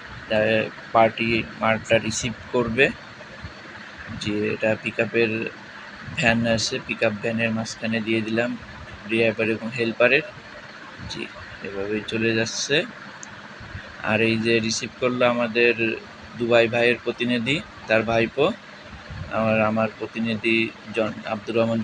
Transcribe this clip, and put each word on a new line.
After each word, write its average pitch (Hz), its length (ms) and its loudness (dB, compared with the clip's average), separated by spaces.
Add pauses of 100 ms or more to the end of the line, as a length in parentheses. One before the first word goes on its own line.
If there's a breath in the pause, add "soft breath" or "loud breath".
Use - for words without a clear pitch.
(280)
যা 107 100 4 (560)
পার্টি 113 340 6 (320)
মালটা 110 360 2 (100)
রিসিভ 110 280 -2 (180)
করবে। 123 340 2 (1300)
জি, 104 120 -2 (220)
এটা 110 160 2 (120)
পিকআপের 113 480 2 (840)
ভ্যান 117 220 4 (160)
আছে, 110 200 0 (120)
পিকআপ 113 360 0
ভ্যানের 113 340 0
মাঝখানে 113 440 -2
দিয়ে 110 260 2
দিলাম 117 240 2 (580)
ড্রাইভার 113 380 4 (100)
এবং 110 120 -6 (100)
হেল্পারের। 120 460 4 (840)
জি, - 140 -8 (400)
এভাবেই 101 460 -4
চলে 113 280 0
যাচ্ছে। 113 380 0 (1300)
আর 107 80 4 (100)
এই 113 160 2
যে 117 100 4 (120)
রিসিভ 113 240 -4 (100)
করলো 123 240 2 (100)
আমাদের 120 380 4 (680)
দুবাই 117 340 6
ভাইয়ের 120 320 4
প্রতিনিধি, 123 520 0 (320)
তার 110 220 4
ভাইপো, 113 360 4 (840)
আমার, 110 260 2 (120)
আমার 110 180 2 (100)
প্রতিনিধি 113 580 0 (380)
জন-, 110 260 0 (120)
আব্দুর 107 240 -4
রহমান 113 280 4